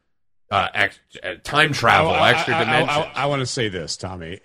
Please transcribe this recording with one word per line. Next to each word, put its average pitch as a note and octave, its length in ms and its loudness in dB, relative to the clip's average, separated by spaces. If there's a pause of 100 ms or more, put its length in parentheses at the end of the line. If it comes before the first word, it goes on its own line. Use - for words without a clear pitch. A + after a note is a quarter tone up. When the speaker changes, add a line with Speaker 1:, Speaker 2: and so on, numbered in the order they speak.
(500)
Speaker 1:
uh, F#2+ 220 0
ex-, G2+ 260 -2 (240)
uh, F#2+ 120 -8 (100)
time D3+ 300 2
travel, G2 380 4
Speaker 2:
I, - 60 0
I, A2+ 120 6
Speaker 1:
extra - 240 2
Speaker 2:
I, - 60 0
I, - 40 2
Speaker 1:
dimensions. C#3 500 0
Speaker 2:
I, B2+ 80 -4
I C#3+ 40 0
wanna C#3 200 -2
say A#2 220 -4
this, F2+ 300 -8
Tommy, F#2 460 -12